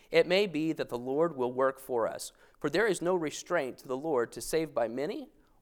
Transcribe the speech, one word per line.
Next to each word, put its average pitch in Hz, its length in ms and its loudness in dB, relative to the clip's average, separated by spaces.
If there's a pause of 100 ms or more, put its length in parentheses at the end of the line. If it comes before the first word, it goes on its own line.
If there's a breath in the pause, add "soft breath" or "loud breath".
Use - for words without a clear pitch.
(100)
It 160 160 6
may 190 200 4
be 156 260 -2
that 131 160 -4
the 123 100 -4
Lord 139 380 0
will 127 160 0
work 131 280 2
for 117 260 0
us, - 260 -8 (260 soft breath)
for 156 120 -2
there 196 160 4
is 170 160 0
no 175 120 2
restraint 156 640 -2
to - 100 -16
the 131 80 -2
Lord 131 360 0
to 117 80 -10
save 156 340 -2
by 113 140 0
many 185 420 -6 (320 soft breath)